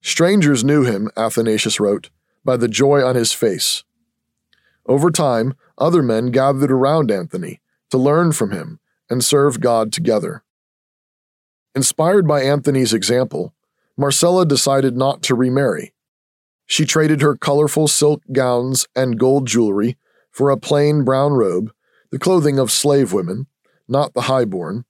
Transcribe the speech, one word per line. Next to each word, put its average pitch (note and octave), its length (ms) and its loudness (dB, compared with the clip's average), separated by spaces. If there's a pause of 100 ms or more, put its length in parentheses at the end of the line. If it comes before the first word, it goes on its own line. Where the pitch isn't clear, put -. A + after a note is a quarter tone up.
"Strangers E3 640 2
knew C#3+ 200 2
him," G#2 320 -4
Athanasius A2 640 -2
wrote, G#2 320 -2 (340)
"by B2+ 120 0
the A#2+ 120 0
joy C3+ 360 2
on B2+ 120 0
his A#2 160 0
face." - 520 -4 (1000)
Over C#3+ 240 2
time, C3 440 -2 (220)
other E3 260 2
men A#2 280 0
gathered C3+ 420 2
around C3+ 380 0
Anthony F2+ 500 -6 (300)
to C3 80 0
learn D#3 340 2
from G#2 200 -2
him E2 280 -12 (300)
and B2 140 -2
serve C#3+ 360 2
God A2+ 320 0
together. F2+ 500 -2 (1300)
Inspired E3+ 520 2
by D3 160 0
Anthony's C3+ 520 0
example, A2+ 600 -2 (420)
Marcella E3+ 500 2
decided C3+ 500 0
not C3+ 280 -2
to C3 100 0
remarry. B2+ 580 0 (760)
She - 180 0
traded D#3 360 0
her D3 160 2
colorful D3+ 500 0
silk D3 360 0 (100)
gowns B2+ 540 -2 (100)
and B2+ 220 -2
gold C3 280 2
jewelry A2 500 0 (340)
for C#3 200 0
a C3+ 60 2
plain D3 460 0
brown C3+ 300 0
robe, G#2+ 400 0 (380)
the C3+ 80 -8
clothing D3 420 2
of B2 100 -2
slave C#3 420 0
women, F#2 340 -4 (420)
not C3+ 260 -2
the B2 80 -2
highborn. A2+ 680 -2